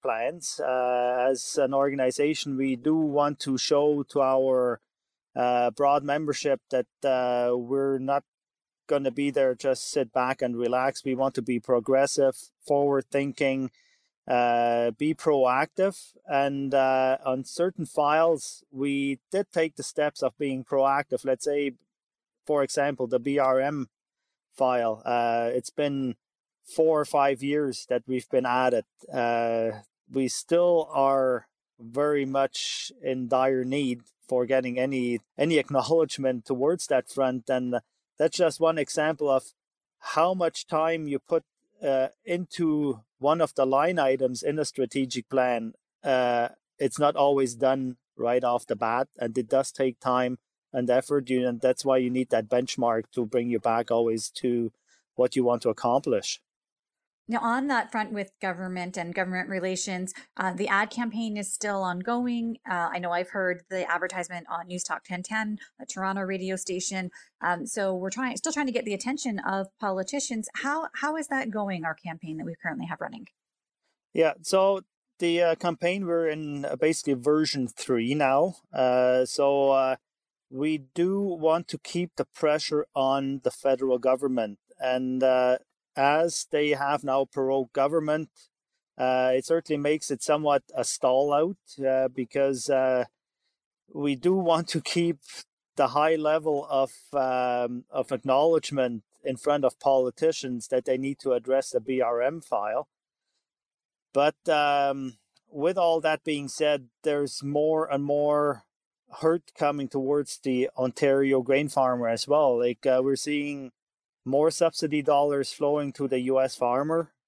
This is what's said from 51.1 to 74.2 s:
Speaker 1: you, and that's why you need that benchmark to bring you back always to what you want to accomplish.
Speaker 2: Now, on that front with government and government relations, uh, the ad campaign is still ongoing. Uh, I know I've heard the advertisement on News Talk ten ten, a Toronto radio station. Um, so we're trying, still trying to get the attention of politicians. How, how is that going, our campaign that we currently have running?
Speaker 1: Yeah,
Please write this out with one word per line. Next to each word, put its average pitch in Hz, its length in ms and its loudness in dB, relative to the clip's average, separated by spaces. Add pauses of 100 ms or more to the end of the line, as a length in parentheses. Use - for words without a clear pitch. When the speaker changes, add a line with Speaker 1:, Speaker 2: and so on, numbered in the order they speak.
Speaker 1:
you, 127 180 0
and 120 140 -4
that's 127 240 2
why 135 120 4
you 127 120 2
need 127 200 -2
that 113 200 0
benchmark 123 640 0
to 120 140 -2
bring 120 240 -2
you 117 100 0
back 117 320 0
always 113 380 0
to 120 420 -2 (440)
what 123 200 0
you 131 80 2
want 120 180 2
to 120 80 0
accomplish. 120 720 -2 (840)
Speaker 2:
Now, 226 140 -4
on 240 280 0
that 240 220 0
front 220 220 -4
with 202 160 -6 (100)
government 185 580 -6
and 175 180 -6
government 185 340 -4
relations, 185 640 -4 (240)
uh, 190 160 -2
the 196 140 -4
ad 208 240 0
campaign 226 460 -6
is 196 140 -8
still 202 300 -4
ongoing. 233 760 -4 (100)
Uh, 175 240 -2
I 180 60 -4
know 175 140 -4
I've 180 180 -2
heard 180 400 -2
the 185 180 -4
advertisement 175 580 -6
on 170 200 -10
News 180 160 -8
Talk - 220 -8
ten 180 180 -8
ten, 220 340 -6 (220)
a - 80 -18
Toronto 190 340 -4
radio 190 340 -4
station. 185 540 -6 (320)
Um, 175 240 -2
so 196 300 -2
we're 185 160 -6
trying, 247 260 -6
still 320 140 -6
trying 294 160 -2
to 247 40 -4
get 226 140 -2
the 208 80 -4
attention 233 460 -4
of 190 300 -4 (100)
politicians. 208 800 -6
How, 302 360 -4
how 302 220 -4
is 311 140 -6
that 262 200 -4
going, 196 340 -6
our 160 120 -4
campaign 165 420 -12
that 160 80 -8
we 165 160 -10
currently 165 240 -8
have 170 160 -10
running? 220 240 -12 (880)
Speaker 1:
Yeah, 160 200 2 (100)